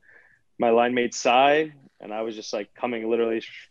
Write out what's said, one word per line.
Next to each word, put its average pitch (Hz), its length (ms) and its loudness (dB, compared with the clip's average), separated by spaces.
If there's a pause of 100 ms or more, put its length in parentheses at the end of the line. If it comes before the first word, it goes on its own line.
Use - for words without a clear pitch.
(600)
my 120 100 2
line 120 240 4
mate, 120 220 -2
Cy, 143 580 4 (260)
and 101 140 -14
I 110 80 -6
was 113 140 -6
just, 107 180 -12
like, 104 220 -8
coming 117 340 -6
literally 113 320 0 (300)